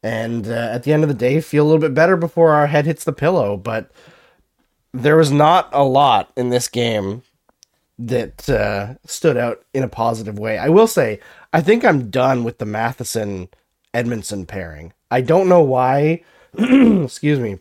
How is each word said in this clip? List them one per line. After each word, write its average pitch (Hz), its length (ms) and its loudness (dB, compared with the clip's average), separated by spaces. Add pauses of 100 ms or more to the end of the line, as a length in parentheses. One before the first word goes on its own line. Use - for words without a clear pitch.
and, 113 460 -6
uh, 117 240 -6
at 123 100 -8
the 151 100 -2
end 151 120 2
of 151 40 -2
the 143 60 -2
day, 127 260 0
feel 147 220 0
a 151 60 2
little 156 120 4
bit 147 140 -2
better 170 220 4
before 165 360 2
our 147 140 4
head 143 200 0
hits 160 180 -4
the 165 80 -2
pillow. 139 440 -2
But 110 340 -8 (1000)
there 135 240 2
was 160 140 4
not 151 420 4
a 139 120 2
lot 131 520 2
in 123 120 -2
this 123 200 -2
game 113 540 -4 (760)
that, 120 500 -6
uh, 104 460 -4 (120)
stood 147 300 -2
out 117 260 -4 (120)
in 135 100 -4
a 117 40 -8
positive 110 500 -6
way. 107 200 -4
I 135 120 -2
will 208 160 6
say, 123 340 -2 (320)
I 160 80 2
think 214 240 0
I'm 139 260 2
done 127 340 0
with 117 140 -8
the 123 60 -8
Matheson-Edmondson 107 1800 -8
pairing. 82 460 -14 (180)
I 131 100 0
don't 170 280 2
know 175 140 6
why, 139 600 0 (140)
<clears throat> - 200 -20
excuse 208 800 2
me 104 220 -6